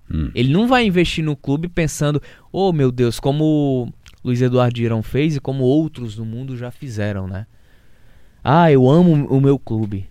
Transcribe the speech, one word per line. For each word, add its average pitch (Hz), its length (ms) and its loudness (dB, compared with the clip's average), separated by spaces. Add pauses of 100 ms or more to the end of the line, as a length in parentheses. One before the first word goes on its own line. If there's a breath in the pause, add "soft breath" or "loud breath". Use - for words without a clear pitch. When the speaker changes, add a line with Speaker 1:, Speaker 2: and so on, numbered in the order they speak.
(120)
Speaker 1:
Hum. 78 220 -4
Speaker 2:
Ele 127 180 0
não 208 160 2
vai 247 180 2
investir 175 380 0
no 151 120 -4
clube 151 320 -4
pensando, 147 520 -2 (320 soft breath)
"Oh, 185 220 0
meu 139 180 2
Deus", 120 280 -2
como 143 240 -2
o 139 460 0 (360)
Luiz 123 160 -2
Eduardo 123 340 2
Girão 113 280 -2
fez 147 320 -2
e 139 40 -4
como 135 240 -4
outros 127 540 0
no 113 80 -10
mundo 123 320 -10
já 123 140 -12
fizeram, 104 560 -8
né? 95 180 -10 (1000)
"Ah, 160 280 4
eu 127 180 6
amo 156 380 4
o 135 120 2
meu 139 200 4
clube, 104 520 -6